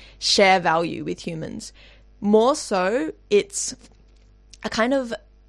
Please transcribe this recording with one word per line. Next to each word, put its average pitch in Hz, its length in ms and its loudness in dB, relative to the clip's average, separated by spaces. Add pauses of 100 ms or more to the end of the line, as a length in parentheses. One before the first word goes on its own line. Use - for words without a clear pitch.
(180)
share 190 420 4
value 165 440 -2
with 175 220 -8
humans. - 460 -12 (480)
More 220 360 4
so, 220 560 -2 (180)
it's - 440 0 (920)
a 214 60 -8
kind 240 240 0
of 254 180 -4 (360)